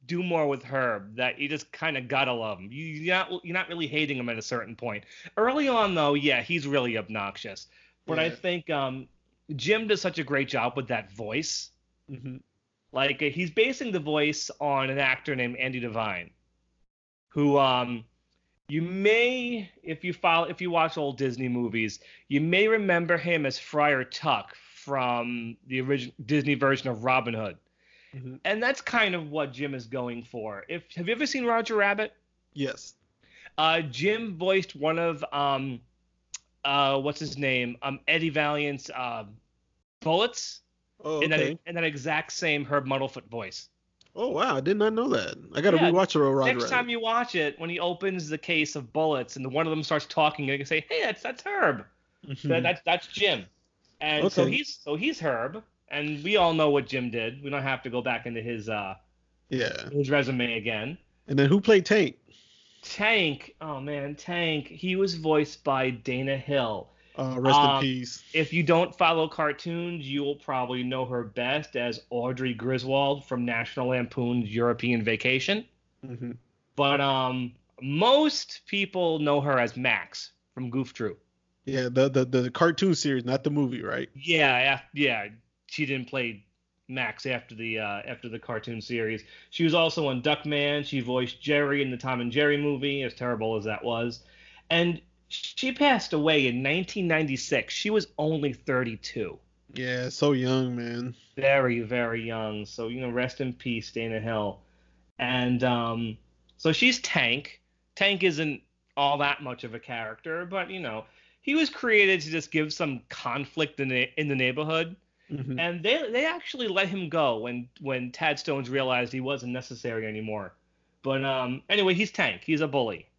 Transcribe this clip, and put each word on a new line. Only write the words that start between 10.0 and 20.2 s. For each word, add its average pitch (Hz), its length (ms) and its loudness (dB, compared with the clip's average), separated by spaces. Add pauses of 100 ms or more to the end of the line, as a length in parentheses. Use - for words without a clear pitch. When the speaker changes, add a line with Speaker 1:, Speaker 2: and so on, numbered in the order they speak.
Speaker 1:
such 170 180 -2
a 156 40 -2
great 139 240 0
job 123 280 -2
with 127 140 -4
that 107 220 -4
voice. 110 580 -6 (420)
Speaker 2:
Mm-hmm. 127 260 -12 (540)
Speaker 1:
Like, 135 320 0
uh, 147 60 2
he's 165 220 -4
basing 247 400 2
the 185 80 0
voice 151 600 0
on 139 300 0
an 135 100 -2
actor 135 360 0
named 123 220 -2
Andy 127 220 -4
Devine, 107 500 -4 (1000)
who, 143 280 4
um, 123 460 2 (640)
you 151 140 -2
may, 220 880 2 (140)
if 160 200 -8
you 175 100 -4
follow, 170 340 2